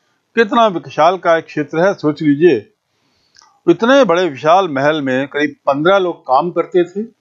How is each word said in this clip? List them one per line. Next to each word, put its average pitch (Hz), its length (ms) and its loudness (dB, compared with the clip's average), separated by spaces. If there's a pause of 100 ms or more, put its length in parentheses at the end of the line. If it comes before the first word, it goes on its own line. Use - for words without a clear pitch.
(360)
कितना 226 320 0
विशालकाय 170 760 0
क्षेत्र 156 380 -8
है, 190 140 2
सोच 151 280 -4
लीजिए। 147 520 0 (960)
इतने 247 340 2
बड़े 175 260 0
विशाल 160 400 0
महल 147 320 -2
में 135 260 -4
करीब 147 280 -4 (100)
पन्द्रह 156 320 2
लोग 180 240 -4
काम 151 300 0
करते 170 320 -2
थे। 196 240 -8 (140)